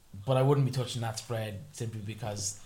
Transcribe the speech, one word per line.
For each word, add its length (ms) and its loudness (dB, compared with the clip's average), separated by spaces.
but 100 6
I 60 8
wouldn't 240 6
be 60 2
touching 300 -2
that 160 -4
spread 420 -4
simply 280 -6
because 640 -6